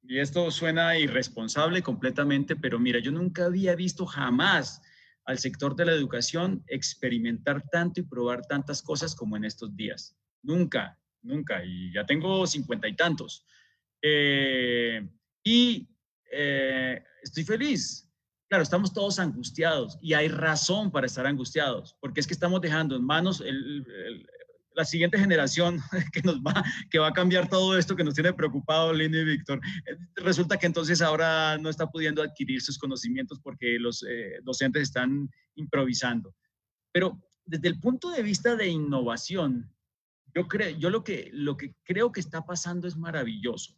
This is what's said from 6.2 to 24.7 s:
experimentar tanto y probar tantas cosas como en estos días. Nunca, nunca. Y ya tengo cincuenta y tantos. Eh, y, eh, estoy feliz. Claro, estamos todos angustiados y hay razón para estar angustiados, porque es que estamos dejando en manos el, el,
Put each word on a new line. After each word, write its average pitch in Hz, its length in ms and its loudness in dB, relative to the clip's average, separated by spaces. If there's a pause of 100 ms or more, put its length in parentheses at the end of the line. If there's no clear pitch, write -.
experimentar 127 1040 -2
tanto 170 300 0
y 170 40 -4
probar 123 420 -4
tantas 143 360 -4
cosas 156 320 -4
como 107 220 -4
en 104 80 -4
estos 107 320 -8
días. - 400 -10 (260)
Nunca, 143 560 0 (220)
nunca. 117 420 -4
Y 90 300 -8
ya 101 140 -2
tengo 180 400 2
cincuenta 120 420 -4
y 101 80 -6
tantos. - 480 -2 (560)
Eh, 131 1040 2 (380)
y, 233 460 4 (420)
eh, 135 720 -2 (180)
estoy - 220 -6
feliz. 226 600 -2 (420)
Claro, 190 140 4
estamos 180 320 2
todos 202 240 0
angustiados 151 840 -2
y 151 140 0
hay 151 140 4
razón 160 600 0
para 131 160 0
estar 127 200 -2
angustiados, 139 720 -2
porque 139 200 -4
es 143 60 0
que 151 60 -4
estamos 180 300 2
dejando 156 340 2
en 123 80 0
manos 160 380 2
el, 135 420 -6 (220)
el, - 200 -12 (480)